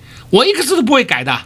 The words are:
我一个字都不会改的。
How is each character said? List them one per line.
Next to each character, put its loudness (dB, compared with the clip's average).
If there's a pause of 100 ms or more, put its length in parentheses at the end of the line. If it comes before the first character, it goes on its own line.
(320)
我 4
一 2
个 -4
字 -2
都 2
不 0
会 4
改 -4
的。 -4